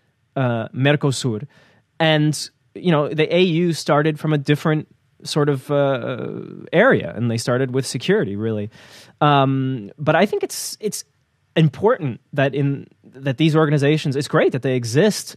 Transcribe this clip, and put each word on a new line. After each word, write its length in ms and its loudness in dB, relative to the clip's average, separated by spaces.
uh, 340 -2
Mercosur, 800 0
and, 320 2
you 160 -2
know, 180 2
the 260 0
A 80 4
U 320 2
started 440 0
from 140 -2
a 60 2
different 500 -2
sort 280 0
of, 200 -2
uh, 680 -2
area, 420 4
and 160 -2
they 60 -2
started 380 -2
with 120 -2
security, 480 -2
really. 360 -4
Um, 760 2
but 180 0
I 80 4
think 180 -2
it's, 380 -8
it's 240 -8
important 680 0
that 220 0
in, 320 -2
that 320 -8
these 180 2
organizations, 640 2
it's 120 -4
great 240 2
that 100 -4
they 120 0
exist 640 0